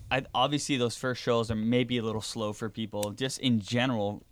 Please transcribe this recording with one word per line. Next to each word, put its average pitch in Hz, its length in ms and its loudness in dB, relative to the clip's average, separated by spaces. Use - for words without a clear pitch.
I, 131 240 0
obviously 135 440 2
those 120 180 2
first 127 260 -4
shows 117 300 2
are 110 40 0
maybe 120 420 2
a 113 60 0
little 110 180 -2
slow 107 320 -4
for 110 160 -6
people, 104 420 -2
just - 280 -4
in 120 200 4
general 110 720 -2